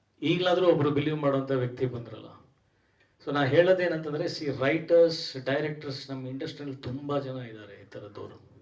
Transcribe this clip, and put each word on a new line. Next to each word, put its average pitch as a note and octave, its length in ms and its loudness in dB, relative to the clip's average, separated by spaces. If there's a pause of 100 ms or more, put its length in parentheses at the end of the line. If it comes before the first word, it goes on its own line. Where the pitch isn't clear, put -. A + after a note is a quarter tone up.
(220)
ಈಗ್ಲಾದ್ರೂ F3 500 4
ಒಬ್ರು D3 200 4
ಬಿಲೀವ್ D3+ 260 0
ಮಾಡೋಂಥ C#3 340 0
ವ್ಯಕ್ತಿ B2+ 340 -2
ಬಂದ್ರಲ್ಲ. A#2+ 420 -10 (960)
So D3 80 -4
ನಾ C#3+ 100 2
ಹೇಳೋದೇನಂತಂದ್ರೆ, E3 840 2
ಸಿ, D3 220 -6
ರೈಟರ್ಸ್, D#3+ 920 2
ಡೈರೆಕ್ಟರ್ಸ್ D3 640 -4
ನಮ್ಮ C3 180 -8
ಇಂಡಸ್ಟ್ರಿಯಲ್ಲಿ C3+ 500 -8
ತುಂಬಾ C#3+ 420 -4
ಜನ C3 160 -8
ಇದ್ದಾರೆ G#2+ 460 -14
ಈ G2 40 -20
ಥರದವ್ರು. G2+ 640 -16 (120)